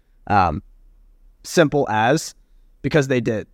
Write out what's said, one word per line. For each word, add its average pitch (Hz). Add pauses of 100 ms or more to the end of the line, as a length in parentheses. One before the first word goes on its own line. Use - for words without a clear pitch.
(260)
Um, 92 (840)
simple 143
as, 117 (460)
because 139
they 131
did. 113